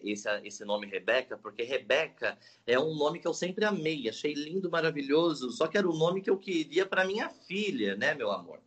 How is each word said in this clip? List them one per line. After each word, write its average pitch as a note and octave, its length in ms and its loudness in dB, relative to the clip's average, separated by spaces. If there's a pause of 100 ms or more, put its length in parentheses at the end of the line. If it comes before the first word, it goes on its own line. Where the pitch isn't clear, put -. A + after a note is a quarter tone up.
esse, G#2 240 -4 (160)
esse G#2 200 -12
nome G#2 220 -2
Rebeca, G#2+ 500 0
porque G#2+ 280 -8
Rebeca B2+ 760 0 (260)
é B2 140 4
um D#3+ 160 0
nome D3+ 240 2
que - 80 -4
eu E3+ 80 0
sempre F#3 300 -2
amei, D#3+ 440 0
achei D3 260 -2
lindo, E3 360 -4
maravilhoso, D#3 800 2
só D#3 160 0
que F3+ 120 0
era F#3 100 4
o D#3+ 80 2
nome F3 240 2
que G3+ 100 0
eu F#3+ 60 4
queria E3+ 500 0
pra F#3 200 2
minha A3 240 -2
filha, C#3+ 680 -2
né, C#3 180 2
meu A2+ 160 -2
amor? F2 360 -6